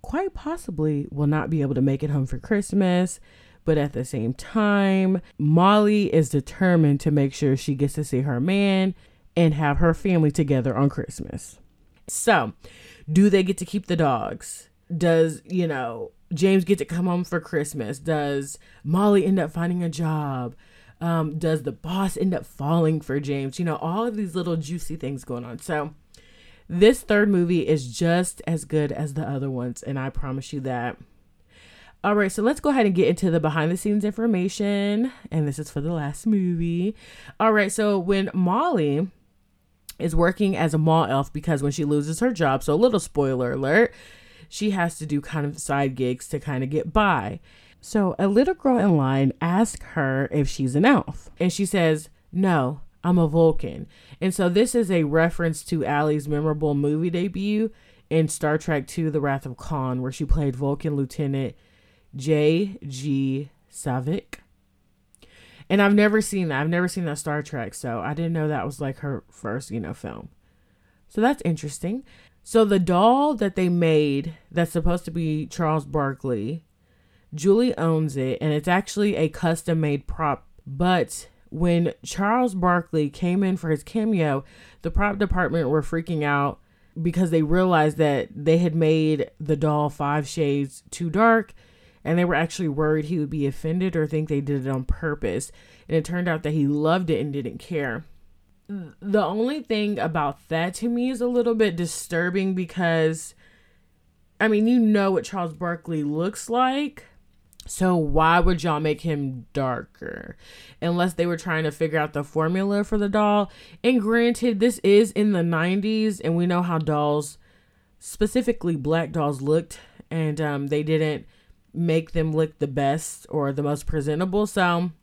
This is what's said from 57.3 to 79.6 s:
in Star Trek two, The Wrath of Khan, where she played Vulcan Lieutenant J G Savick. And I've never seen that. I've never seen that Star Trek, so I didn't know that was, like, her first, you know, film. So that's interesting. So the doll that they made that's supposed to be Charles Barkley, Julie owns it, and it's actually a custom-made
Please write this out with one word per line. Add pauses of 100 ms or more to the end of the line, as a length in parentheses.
in
Star
Trek
two,
The
Wrath
of
Khan,
where
she
played
Vulcan
Lieutenant (600)
J (100)
G (220)
Savick. (1300)
And
I've
never
seen
that.
I've
never
seen
that
Star
Trek,
so
I
didn't
know
that
was,
like,
her
first,
you
know,
film. (800)
So
that's
interesting. (400)
So
the
doll
that
they
made (140)
that's
supposed
to
be
Charles
Barkley, (680)
Julie
owns
it,
and
it's
actually
a
custom-made